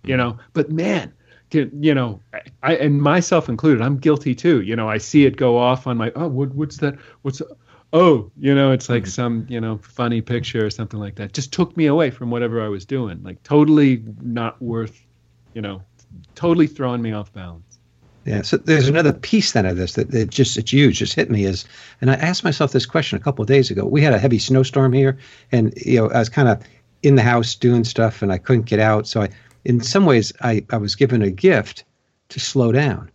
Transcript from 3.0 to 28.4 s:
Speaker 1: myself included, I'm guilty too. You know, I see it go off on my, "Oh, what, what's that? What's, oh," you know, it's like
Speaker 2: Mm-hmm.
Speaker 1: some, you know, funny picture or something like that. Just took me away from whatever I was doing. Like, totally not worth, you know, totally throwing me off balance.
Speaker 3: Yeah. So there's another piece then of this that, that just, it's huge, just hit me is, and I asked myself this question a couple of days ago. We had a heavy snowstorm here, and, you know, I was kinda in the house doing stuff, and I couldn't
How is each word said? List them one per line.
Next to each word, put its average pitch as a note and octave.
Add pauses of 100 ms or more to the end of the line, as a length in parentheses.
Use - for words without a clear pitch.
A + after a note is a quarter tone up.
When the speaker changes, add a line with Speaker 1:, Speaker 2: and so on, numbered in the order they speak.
Speaker 1:
myself E3
included, A#2+
I'm C#3
guilty C#3
too. C#3
You G#2
know, A2
I G#2+
see C#3+
it A#2
go A#2+
off B2
on B2
my, A2+
"Oh, E3
what, C3+
what's D3+
that? C#3+ (260)
What's, C3+ (500)
oh," D#3+
you C#3
know, C#3
it's C3
like A#2
Speaker 2:
Mm-hmm. F#2+
Speaker 1:
some, A#2
you A#2+
know, A2
funny A#2+
picture A#2
or G#2
something A2
like G2+
that. G#2
Just C#3
took F3
me D#3+
away D3
from B2
whatever A#2
I G#2+
was G2
doing. G#2+
Like, F#2
totally D3 (180)
not A#2
worth, A2+ (480)
you A2+
know, G2 (500)
totally E3+
throwing B2
me A2+
off G#2
balance. F2 (480)
Speaker 3:
Yeah. -
So -
there's D3+
another D3+
piece -
then G#2
of F2+
this F2+
that, A2
that A2+
just, -
it's A#2
huge, C#3
just -
hit D#3+
me G#2+
is, F#2+ (340)
and B2+
I C3+
asked F3
myself D3
this B2
question -
a -
couple C3+
of G#2
days C3+
ago. G2
We D3
had D3
a G#2+
heavy A2+
snowstorm C3
here, C3+ (340)
and, A2
you -
know, A2
I A#2+
was A2+
kinda B2 (440)
in C#3
the B2+
house A#2
doing A#2+
stuff, A2+
and G2
I F#2
couldn't A#2